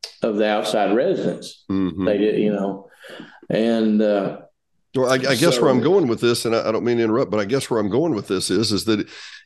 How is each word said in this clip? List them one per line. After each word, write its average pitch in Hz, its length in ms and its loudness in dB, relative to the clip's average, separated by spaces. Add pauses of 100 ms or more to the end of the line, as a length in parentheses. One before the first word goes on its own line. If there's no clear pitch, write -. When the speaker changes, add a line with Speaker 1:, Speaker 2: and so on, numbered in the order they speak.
(240)
Speaker 1:
of 110 140 -2
the 107 100 2
outside 107 480 0
residents. - 720 -4
Speaker 2:
Mm-hmm. 92 360 -2
Speaker 1:
They 104 120 2
did, 104 220 0
you 104 140 2
know, 98 360 -6 (600)
and, 110 520 2
uh, 104 360 0 (580)
Speaker 2:
Well, 127 160 2
I, 131 40 4
I 131 200 0
guess 151 200 2
Speaker 1:
so - 60 0
Speaker 2:
where 147 80 4
I'm 127 120 4
going 165 260 4
with 110 140 -2
this, 120 240 2
and 113 100 0
I, 110 140 0
I - 20 2
don't 107 140 -2
mean 120 120 2
to 117 60 4
interrupt, 113 260 0
but 107 100 0
I 101 60 0
guess 127 240 -2
where 117 100 0
I'm 101 100 0
going 143 260 0
with 98 120 -6
this 92 220 -2
is, 107 220 0
is 90 140 -2
that 107 220 0 (380)